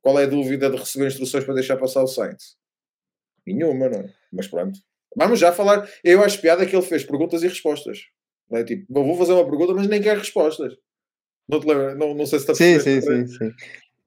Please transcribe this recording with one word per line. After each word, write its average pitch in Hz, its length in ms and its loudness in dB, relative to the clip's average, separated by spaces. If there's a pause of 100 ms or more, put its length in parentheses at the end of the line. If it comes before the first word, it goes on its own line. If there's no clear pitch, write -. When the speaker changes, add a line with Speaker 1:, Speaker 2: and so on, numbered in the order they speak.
Speaker 1:
Qual 139 180 2
é 143 60 4
a - 20 -2
dúvida 135 420 -2
de 131 80 -2
receber 135 300 -4
instruções 131 380 -6
para 135 100 -6
deixar 131 220 -2
passar 131 260 0
o 127 40 0
Sainz? - 500 -8 (880)
Nenhuma, 131 440 -2
não 104 100 -4
é? 98 140 -14 (180)
Mas 92 160 -10
pronto. 185 320 -8 (360)
Vamos 240 240 2
já 175 120 6
falar. 202 380 0 (140)
Eu 185 200 6
acho 202 180 0
piada 175 240 4
que 190 100 -4
ele 180 100 2
fez 147 180 -4
perguntas 165 400 -4
e 180 40 0
respostas. - 520 -6 (500)
Não 117 100 -4
é? 117 40 -2
Tipo, 113 220 -8 (140)
"Eu 139 60 2
vou 170 120 -2
fazer 175 160 2
uma 175 140 4
pergunta, 160 260 0
mas 196 140 0
nem 208 140 0
quero 208 180 0
respostas." 156 540 -2 (760)
Não 151 100 0
te 151 80 -4
lembra? 139 280 0
Não, 147 200 -4
não 147 100 -4
sei 143 140 -2
se 123 60 -6
está 151 80 0
a - 20 2
Speaker 2:
Sim, 170 240 6
Speaker 1:
perceber. - 0 -
Speaker 2:
sim, 135 220 2
sim, 123 260 0
sim. 113 240 -8 (560)